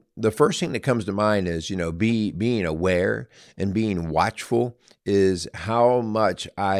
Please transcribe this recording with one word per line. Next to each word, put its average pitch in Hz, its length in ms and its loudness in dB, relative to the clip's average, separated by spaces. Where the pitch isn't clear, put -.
the 110 140 2
first 160 280 2
thing 170 120 -4
that 120 100 -4
comes 120 240 0
to 101 60 -4
mind 104 360 2
is, 82 220 -4
you 98 60 -4
know, 85 160 -2
be, 107 400 0
being 104 340 -2
aware 92 640 0
and 95 160 -2
being 95 360 0
watchful 113 680 -2
is 95 480 2
how 120 480 2
much 107 460 0
I 95 220 0